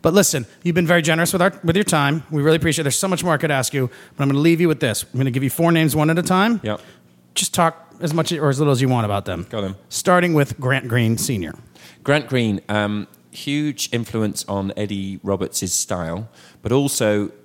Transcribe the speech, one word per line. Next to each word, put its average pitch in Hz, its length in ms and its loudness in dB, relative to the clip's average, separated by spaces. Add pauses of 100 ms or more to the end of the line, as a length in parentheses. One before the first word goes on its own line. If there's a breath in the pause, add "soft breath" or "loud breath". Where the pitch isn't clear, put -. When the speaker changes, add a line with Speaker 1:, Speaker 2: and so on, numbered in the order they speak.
Speaker 1:
But 165 100 2
listen, 160 320 2 (180)
you've 170 120 0
been 175 120 2
very 175 140 4
generous 160 320 2
with 175 80 2
our, 190 100 4 (120)
with 170 120 2
your 208 80 2
time. 151 460 2
We 151 140 -2
really 160 140 4
appreciate 156 260 0
it. - 20 -2
There's 135 120 0
so 190 100 -2
much 175 160 -2
more 175 100 2
I 143 40 2
could 151 140 -2
ask 131 220 -2
you, 131 160 0 (260 loud breath)
but 143 80 -2
I'm 139 60 2
gonna 139 100 2
leave 165 220 4
you 175 60 4
with 156 140 0
this. 117 300 -2
I'm 123 80 -6
gonna 135 120 0
give 131 120 -2
you 135 60 0
four 170 220 2
names 160 240 2
one 151 160 2
at 165 80 2
a 170 40 -2
time. 190 400 2
Speaker 2:
Yep. 107 160 -4 (560 loud breath)
Speaker 1:
Just - 200 -4
talk 165 360 0 (100)
as 156 120 -2
much 165 180 0
or 151 180 0
as 135 100 0
little 147 120 4
as 127 100 2
you 135 60 2
want 120 180 2
about 101 200 -2
them. 87 240 -6
Speaker 2:
Go 110 120 -6
then. 98 140 -6 (140)
Speaker 1:
Starting 180 440 2
with 147 260 2
Grant 131 280 -2
Green 113 300 2
Senior. 92 380 -4 (480 loud breath)
Speaker 2:
Grant 139 240 2
Green, 113 420 0
um, 104 380 -2 (240)
huge 147 600 -4
influence 113 560 -4
on 98 300 -4
Eddie 98 460 -6
Roberts' 98 500 -4
style, 90 560 -6 (320 loud breath)
but 107 100 -4
also 113 600 0 (140)